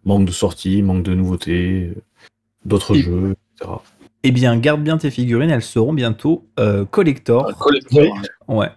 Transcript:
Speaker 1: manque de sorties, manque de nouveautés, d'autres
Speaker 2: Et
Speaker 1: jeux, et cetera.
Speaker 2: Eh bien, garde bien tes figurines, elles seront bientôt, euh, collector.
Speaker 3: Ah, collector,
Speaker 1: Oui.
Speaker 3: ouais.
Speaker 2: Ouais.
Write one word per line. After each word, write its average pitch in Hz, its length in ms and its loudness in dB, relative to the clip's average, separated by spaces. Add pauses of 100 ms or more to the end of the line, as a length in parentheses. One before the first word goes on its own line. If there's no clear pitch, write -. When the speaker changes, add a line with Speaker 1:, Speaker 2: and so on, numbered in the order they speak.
Speaker 1:
manque 101 220 2
de 90 60 -4
sorties, 95 500 -2
manque 92 200 0
de 92 120 -2
nouveautés, 90 760 -2 (720)
d'autres 104 320 0
Speaker 2:
Et 92 60 4
Speaker 1:
jeux, 90 300 -2
et - 260 -12
cetera. - 240 -12 (400)
Speaker 2:
Eh 135 80 2
bien, 123 260 2
garde 151 260 0
bien 156 140 0
tes 156 140 -2
figurines, 123 400 0
elles 131 100 2
seront 117 320 0
bientôt, 139 540 -2 (120)
euh, 101 280 2
collector. 127 640 0
Speaker 3:
Ah, - 20 -10
collector, 143 480 2
Speaker 1:
Oui. 143 80 6 (400)
Speaker 3:
ouais. 117 80 -2
Speaker 2:
Ouais. 101 200 0